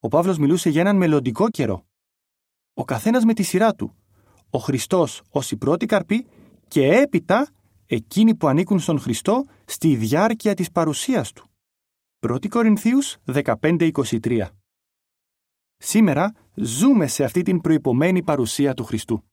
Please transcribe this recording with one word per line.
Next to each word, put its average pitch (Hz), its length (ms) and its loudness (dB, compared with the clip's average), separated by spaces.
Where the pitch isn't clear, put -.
Ο - 20 0
Παύλος 170 300 2
μιλούσε 156 320 2
για 156 120 2
έναν 202 140 2
μελλοντικό 156 540 2
καιρό. 107 360 -4
Ο - 120 -8
καθένας 226 380 0
με 226 100 4
τη 220 100 -2
σειρά 202 320 0
του. - 200 -10
Ο 135 100 -2
Χριστός 147 720 -2
ως - 220 -4
η 117 60 -6
πρώτη 165 280 0
καρπή 214 420 -2
και 139 200 2
έπειτα 233 600 2
εκείνοι 214 500 0
που 165 120 -2
ανήκουν 175 320 0
στον 156 200 -2
Χριστό 202 460 -2
στη - 300 0
διάρκεια 185 580 0
της 190 180 -6
παρουσίας 160 600 -2
του. - 160 -20
Πρώτη - 280 -4
Κορινθίους 233 760 0
δεκαπέντε 147 600 0
είκοσι 131 340 -2
τρία. 113 380 -4
Σήμερα 196 560 2
ζούμε 165 540 0
σε 139 160 -2
αυτή 135 180 -2
την 175 200 0
προϋπομένη 160 640 2
παρουσία 139 500 0
του 123 100 -8
Χριστού. 107 500 -6